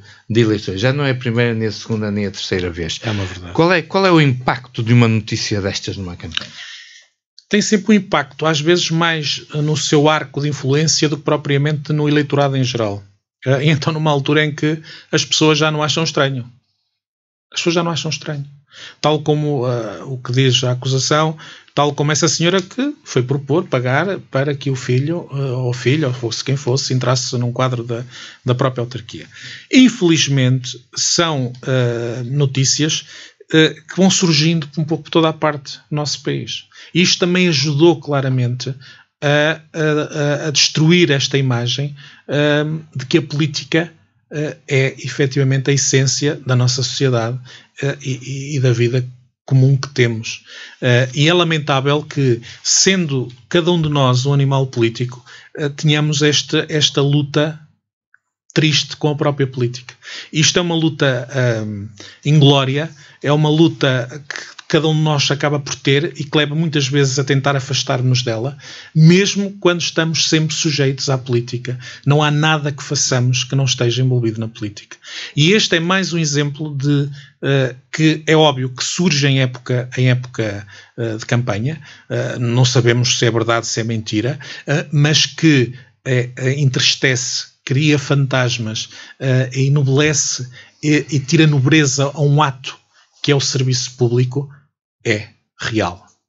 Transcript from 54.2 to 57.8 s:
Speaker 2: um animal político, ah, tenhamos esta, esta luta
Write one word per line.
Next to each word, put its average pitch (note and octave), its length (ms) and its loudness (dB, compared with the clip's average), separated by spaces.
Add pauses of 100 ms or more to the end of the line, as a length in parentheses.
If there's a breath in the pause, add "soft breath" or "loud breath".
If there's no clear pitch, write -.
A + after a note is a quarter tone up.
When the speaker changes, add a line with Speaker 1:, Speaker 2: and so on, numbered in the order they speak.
Speaker 2:
um C#3+ 80 2
animal C#3 340 2
político, A#2+ 560 -2 (340 loud breath)
ah, D3 120 -4
tenhamos D3+ 520 0
esta, D3+ 480 0
esta D3+ 320 0
luta D3 580 0 (920)